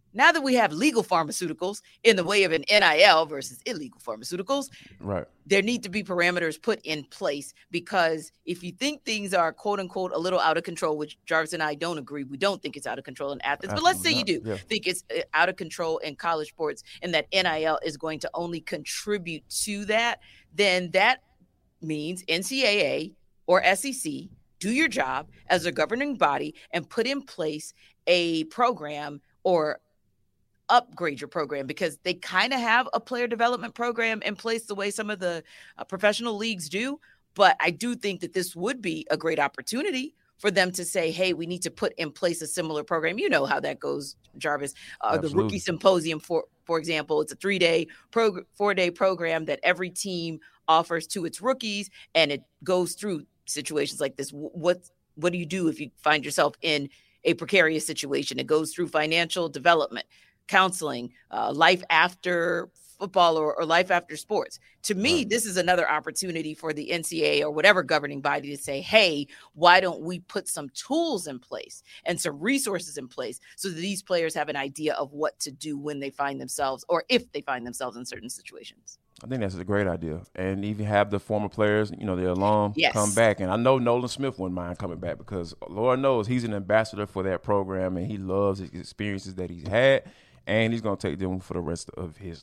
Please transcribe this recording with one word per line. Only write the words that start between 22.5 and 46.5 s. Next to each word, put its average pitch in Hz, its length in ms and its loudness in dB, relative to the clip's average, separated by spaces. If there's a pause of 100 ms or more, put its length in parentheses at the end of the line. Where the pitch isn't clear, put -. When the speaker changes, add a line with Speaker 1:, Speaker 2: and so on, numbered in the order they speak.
Speaker 1:
A 208 200 4
A 143 280 -2 (340)
or 180 160 6
S 196 220 4
E 277 80 -4
C, 156 360 -8 (300)
do 202 140 -2
your 302 160 2
job 143 400 -2 (180)
as 170 200 2
a 170 40 0
governing 226 460 -2
body 147 360 2 (200)
and 160 180 -4
put - 160 -2
in 277 160 -4
place 156 520 -8 (340)
a 170 360 4
program 147 760 -4 (240)
or 160 340 2 (920)
upgrade 175 480 2
your 143 60 -8
program, 143 400 -4
because 151 380 -4
they 180 100 0
kinda 202 420 0
have 233 360 2
a 220 80 0
player 240 260 -4
development 233 480 0
program 226 480 -2
in 208 140 -4
place 226 300 -4
the 208 100 -8
way 202 120 -2
some 208 220 -6
of 208 80 -6
the, 170 240 -4 (340)
uh, - 60 -12
professional 208 540 0
leagues 202 320 -4
do. 233 320 -4 (340)
But 190 260 8
I 170 120 4
do 233 240 -4
think 202 240 -4
that 170 140 -8
this 180 200 -2
would 226 260 -4
be 160 300 -6
a 151 60 2
great 156 240 0
opportunity 254 760 -4 (240)
for 202 100 0
them 185 220 2
to 180 140 -6
say, 170 260 0
"Hey, 180 220 0
we 165 140 -4
need 180 160 -6
to 165 100 -4
put - 220 -2
in 160 180 -6
place 170 280 -2
a 160 60 -8
similar 156 380 -4
program." 165 340 -2
You 392 100 0
know 147 180 2
how 143 120 0
that 143 220 -4
goes, 143 340 -6 (240)
Jarvis. 143 340 -4 (280)
Uh, 110 160 0
the - 80 0
Speaker 2:
Absolutely. 160 180 2
Speaker 1:
Rookie 208 160 0
Symposium, 165 640 2
for, 165 240 -2 (200)